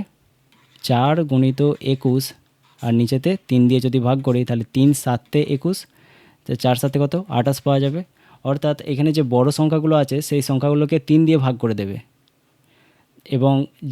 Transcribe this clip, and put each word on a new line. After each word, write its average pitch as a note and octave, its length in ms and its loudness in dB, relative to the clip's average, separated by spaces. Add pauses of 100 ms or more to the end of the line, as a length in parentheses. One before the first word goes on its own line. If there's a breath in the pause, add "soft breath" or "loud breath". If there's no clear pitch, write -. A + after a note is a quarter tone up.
(840 soft breath)
চার B2+ 300 2 (100)
গুণিত C3 360 0 (340)
একুশ, C3 300 -2 (580)
আর A#2+ 120 -2
নিচেতে B2+ 360 0 (160)
তিন B2+ 200 2
দিয়ে B2+ 140 2
যদি B2+ 200 0
ভাগ B2+ 260 0
করি, B2 180 0
তাহলে A#2 280 -4
তিন C3+ 220 4
সাতে C3+ 460 -2 (140)
একুশ, E3+ 240 -4 (680 soft breath)
তো - 100 -6
চার B2+ 200 2
সাতে C3+ 220 -2
কত? C#3+ 160 0 (240)
আঠাশ C3+ 240 0
পাওয়া C#3 180 2
যাবে। C#3 200 -2 (440 soft breath)
অর্থাৎ D3 320 -2 (140)
এখানে C#3+ 220 0
যে D3+ 100 2 (120)
বড় B2+ 180 4
সংখ্যাগুলো D#3 440 0
আছে, C#3 260 0
সেই C#3+ 200 -2
সংখ্যাগুলোকে D3 540 0 (120)
তিন D3+ 160 4
দিয়ে D#3+ 140 4
ভাগ C3 240 0
করে A2+ 120 0
দেবে, G2+ 220 -6 (1300 soft breath)
এবং C3+ 280 0 (380)